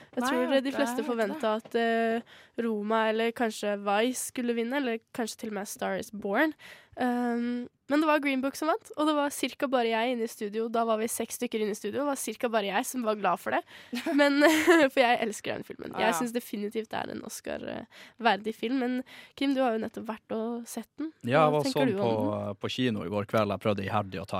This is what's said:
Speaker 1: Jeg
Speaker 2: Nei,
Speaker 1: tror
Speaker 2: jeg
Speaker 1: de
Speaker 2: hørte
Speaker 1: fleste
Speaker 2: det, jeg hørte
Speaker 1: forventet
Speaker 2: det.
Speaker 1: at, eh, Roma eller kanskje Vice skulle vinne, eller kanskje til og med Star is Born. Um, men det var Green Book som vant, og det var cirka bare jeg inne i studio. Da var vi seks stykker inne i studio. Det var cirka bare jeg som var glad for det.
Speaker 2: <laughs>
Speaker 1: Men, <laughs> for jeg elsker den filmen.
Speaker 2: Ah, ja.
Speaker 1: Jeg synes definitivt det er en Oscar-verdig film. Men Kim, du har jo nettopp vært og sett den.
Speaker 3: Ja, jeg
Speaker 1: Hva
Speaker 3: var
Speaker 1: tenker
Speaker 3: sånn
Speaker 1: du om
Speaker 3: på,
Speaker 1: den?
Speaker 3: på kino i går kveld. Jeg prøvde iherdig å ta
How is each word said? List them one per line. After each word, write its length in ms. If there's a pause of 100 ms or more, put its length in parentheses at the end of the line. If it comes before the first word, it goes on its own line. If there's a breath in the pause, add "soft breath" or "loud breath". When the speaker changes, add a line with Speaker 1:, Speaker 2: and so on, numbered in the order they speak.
(160 loud breath)
Speaker 1:
Jeg 80
Speaker 2:
Nei, 60
Speaker 1:
tror 240
Speaker 2:
jeg 100
Speaker 1:
de 80
Speaker 2:
hørte 60
Speaker 1:
fleste 180
Speaker 2:
det, 100
jeg 0
hørte 340
Speaker 1:
forventet 20
Speaker 2:
det. 240
Speaker 1:
at, 100
eh, 880
Roma 460
eller 240
kanskje 500
Vice 480
skulle 240
vinne, 220
eller 220 (140)
kanskje 240
til 120
og 60
med 120
Star 300
is 140
Born. 420 (420 loud breath)
Um, 720 (220)
men 120
det 40
var 140
Green 200
Book 160
som 120
vant, 300
og 100
det 80
var 160
cirka 360
bare 220
jeg 260
inne 60
i 60
studio. 420
Da 160
var 140
vi 80
seks 320
stykker 200
inne 120
i 20
studio. 280
Det 40
var 100
cirka 360
bare 160
jeg 180
som 160
var 140
glad 240
for 100
det. 140 (280 loud breath)
Speaker 2:
<laughs> 240
Speaker 1:
Men, 260
<laughs> 500
for 100
jeg 180
elsker 360
den 80
filmen. 320
Speaker 2:
Ah, 40
ja. 120
Speaker 1:
Jeg 40
synes 180
definitivt 560
det 40
er 180
en 120
Oscar-verdig 1300
film. 240
Men 240 (320 loud breath)
Kim, 200
du 60
har 140
jo 80
nettopp 220
vært 320
og 300
sett 200 (120)
den. 120 (120)
Speaker 3:
Ja, 260
jeg 20
Speaker 1:
Hva 0
Speaker 3:
var 120
Speaker 1:
tenker 100
Speaker 3:
sånn 180
Speaker 1:
du 80
om 60
Speaker 3:
på, 400
Speaker 1:
den? 100
Speaker 3:
på 140
kino 360
i 40
går 160
kveld. 240
Jeg 100
prøvde 300
iherdig 320
å 60
ta 120